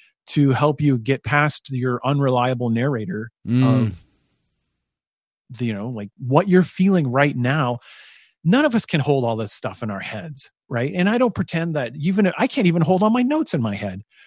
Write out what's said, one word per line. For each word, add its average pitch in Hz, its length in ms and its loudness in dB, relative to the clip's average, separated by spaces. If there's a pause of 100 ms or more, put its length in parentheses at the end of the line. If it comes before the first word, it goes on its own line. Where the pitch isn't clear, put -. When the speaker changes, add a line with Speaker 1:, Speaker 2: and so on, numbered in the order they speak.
(280)
Speaker 1:
to 143 240 2
help 143 300 0
you 143 160 2
get 123 260 -4
past 147 460 -2
your 127 360 -4
unreliable 127 640 0
narrator 113 600 -2 (160)
Speaker 2:
Mm. 123 160 2 (240)
Speaker 1:
of 95 160 -8 (1500)
the, 123 160 -6
you 113 80 -2
know, 104 160 -8
like, 104 280 -10
what 143 300 2
you're 185 160 6
feeling 185 480 0
right 139 240 2
now." 123 440 0 (640)
None 247 220 4
of 247 80 2
us 226 140 0
can 151 140 0
hold 139 220 2
all 117 120 0
this 110 180 -6
stuff 98 300 -10
in 107 80 -6
our 98 80 -8
heads, 98 500 -12 (180)
right? 131 280 -4
And 180 120 2
I 233 120 2
don't 247 160 2
pretend 170 400 -4
that 127 200 -4
even, 185 440 2
I 247 80 2
can't 254 180 0
even 170 160 4
hold 185 220 2
all 214 80 4
my 247 100 2
notes 294 320 0
in 147 80 0
my 104 140 -2
head, 101 260 -8 (260)